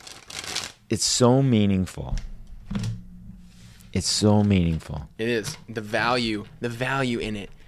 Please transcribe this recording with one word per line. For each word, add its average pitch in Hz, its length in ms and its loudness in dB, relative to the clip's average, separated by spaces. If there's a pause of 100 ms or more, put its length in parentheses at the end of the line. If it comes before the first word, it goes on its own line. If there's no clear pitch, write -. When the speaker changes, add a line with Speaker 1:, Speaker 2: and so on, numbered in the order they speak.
(880)
Speaker 1:
it's 110 160 0
so 123 380 6
meaningful. 101 720 2 (1800)
It's - 140 -2
so 104 380 4
meaningful. 82 640 2 (100)
Speaker 2:
It 110 100 -2
is. 113 280 -2 (120)
The 113 120 -6
value, 110 640 0 (160)
the 120 80 -2
value 127 500 -2
in 107 160 -4
it, 101 160 -10 (180)